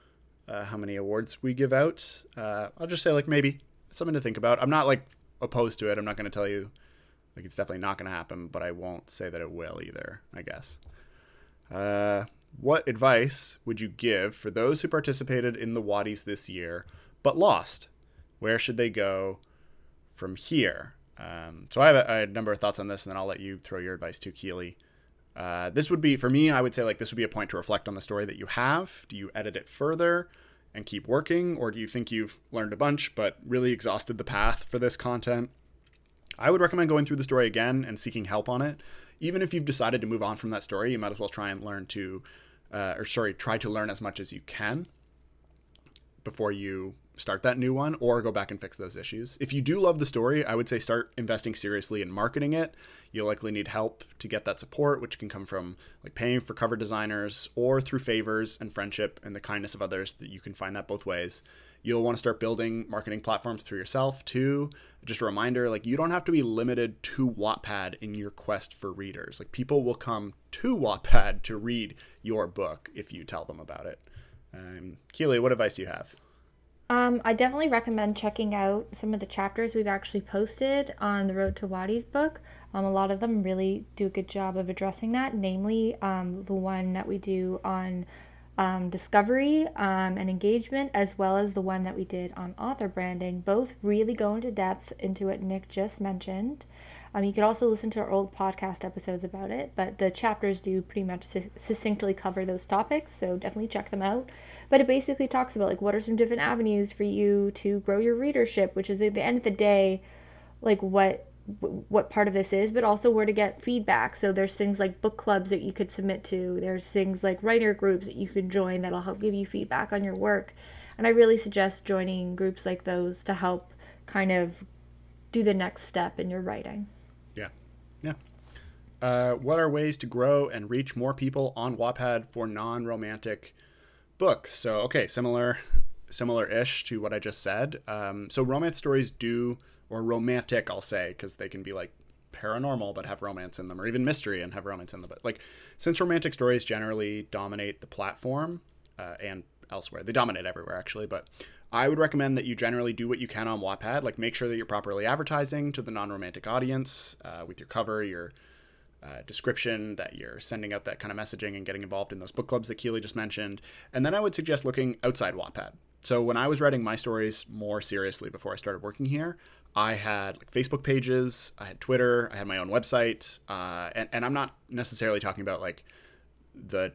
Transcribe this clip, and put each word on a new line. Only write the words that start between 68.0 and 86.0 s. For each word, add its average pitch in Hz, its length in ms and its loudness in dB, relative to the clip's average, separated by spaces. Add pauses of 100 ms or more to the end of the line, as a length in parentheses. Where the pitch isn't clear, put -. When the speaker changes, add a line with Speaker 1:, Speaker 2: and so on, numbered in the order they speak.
Speaker 1:
in 104 120 -8
your 101 160 -8
quest - 440 -6
for 98 180 -8
readers. 95 480 -12
Like, - 120 -16
people 131 320 2
will 120 100 2
come 107 400 -6 (180)
to 247 240 0
Wattpad 104 680 10
to 110 120 -6
read 113 380 -4 (260)
your 107 260 -2
book 87 480 -6
if 101 160 -14
you 85 140 -16
tell 80 220 -10
them 78 140 -14
about - 260 -14
it. - 140 -12 (520)
Um, 92 460 -16 (140)
Keely, 139 260 4
what 127 140 6
advice 110 220 2
do 95 80 -6
you 92 60 -8
have? - 260 -10 (760)
Speaker 2:
Um, 247 360 4
I 226 80 4
definitely 262 360 2
recommend 220 480 0
checking 214 380 -2
out 202 380 2
some 214 200 -4
of 214 60 0
the 196 80 -8
chapters 202 480 -2
we've 214 140 2
actually 196 320 -2
posted 262 800 0
on 202 260 0
the 190 80 0
Road 196 220 0
to 208 100 -6
Watty's 190 380 -2
book. 302 360 0 (320)
Um, 196 120 0
a 196 80 2
lot 196 180 4
of 196 80 0
them 226 240 2
really 190 440 0 (100)
do 202 100 0
a 190 40 0
good 190 180 -4
job 190 280 -2
of 185 120 -2
addressing 190 420 -2
that, 254 240 0
namely, 208 680 0